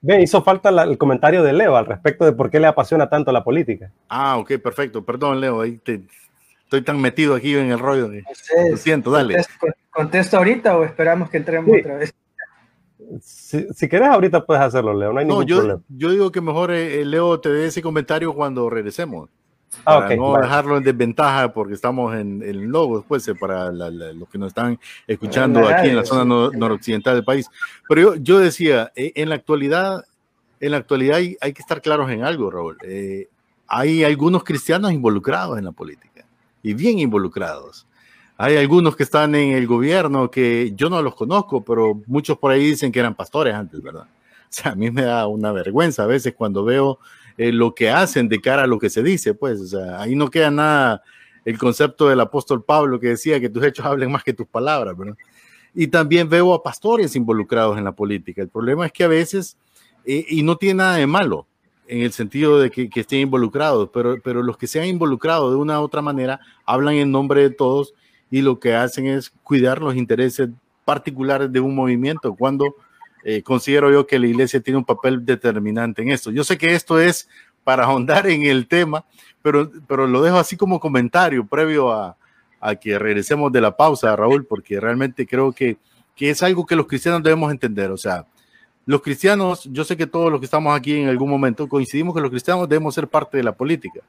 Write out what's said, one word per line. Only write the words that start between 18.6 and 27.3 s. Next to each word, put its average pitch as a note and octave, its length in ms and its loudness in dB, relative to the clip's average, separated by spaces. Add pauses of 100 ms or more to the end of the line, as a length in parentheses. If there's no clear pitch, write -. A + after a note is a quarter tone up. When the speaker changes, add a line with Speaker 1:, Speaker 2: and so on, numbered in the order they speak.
Speaker 2:
regresemos. A2 600 -8 (560)
Speaker 1:
Ah, D3+ 140 8
Speaker 2:
para A2 80 -2
Speaker 1:
ok, A#2+ 80 2
Speaker 2:
no C3 160 0
Speaker 1:
vale. C3+ 140 4
Speaker 2:
dejarlo C#3+ 320 0
en C#3 60 -2
desventaja, B2+ 720 2
porque G#2 200 -6
estamos B2 420 -4
en, G#2 280 -6
en G2+ 280 -8
Logos, C3 360 0
pues, C3+ 200 -4
eh, G#2+ 80 -4
para F#2 360 -6
la, F2 180 -10
la, E2 240 -14
los F2 160 -18
que - 80 -12
nos G2 100 -8
están A#2 320 -4 (280)
escuchando A#2 520 0
Speaker 3:
En A2+ 60 6
la G#2 60 6
Speaker 2:
aquí F3+ 180 4
en B2+ 60 2
la A2+ 60 2
Speaker 3:
radio, C3 120 -2
Speaker 2:
zona B2+ 100 2
Speaker 3:
sí. B2 60 2
Speaker 2:
nor-, A#2+ 280 2
noroccidental A2+ 580 -2
del A#2 80 0
país. C3 260 -2 (380)